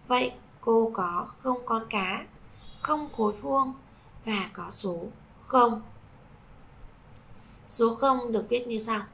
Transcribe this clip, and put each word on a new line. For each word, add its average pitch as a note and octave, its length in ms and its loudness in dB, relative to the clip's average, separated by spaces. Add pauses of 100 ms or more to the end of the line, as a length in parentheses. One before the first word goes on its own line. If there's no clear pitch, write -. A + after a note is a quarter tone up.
Vậy B3+ 240 2 (300)
cô A3+ 340 4
có F3+ 320 -4 (120)
không B3 260 -4
con A3+ 240 -2
cá, G3+ 360 -4 (560)
không D4+ 320 -4
khối G#3 200 0
vuông C4 400 -2 (520)
và G#3+ 280 -4
có F3+ 160 -14
số F3 360 -4 (360)
không. A#3+ 400 4 (1900)
Số A3+ 280 4
không B3+ 360 2
được G#3+ 180 0
viết B3 180 -2
như A3+ 100 -4
sau. G#3+ 240 4 (120)